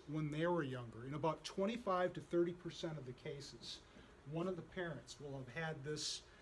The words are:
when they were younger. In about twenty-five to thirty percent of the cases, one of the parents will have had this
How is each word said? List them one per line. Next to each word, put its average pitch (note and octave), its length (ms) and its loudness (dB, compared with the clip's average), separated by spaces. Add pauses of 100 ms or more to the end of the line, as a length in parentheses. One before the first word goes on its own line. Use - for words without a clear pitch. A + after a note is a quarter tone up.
(100)
when D3+ 200 2
they D#3 160 4
were F3 180 6
younger. A#2+ 420 -4
In C#3 80 -4
about D3+ 300 2
twenty-five F#3+ 720 4
to D3+ 60 -4
thirty F3 320 4
percent E3 460 -4
of B2+ 80 -8
the B2+ 60 -8
cases, - 640 -8 (540)
one E3+ 140 2
of F#3 100 2
the D#3+ 60 -6
parents E3 580 -4
will C#3+ 180 -6
have D3 260 -4
had D#3+ 200 0
this D3+ 380 -2 (200)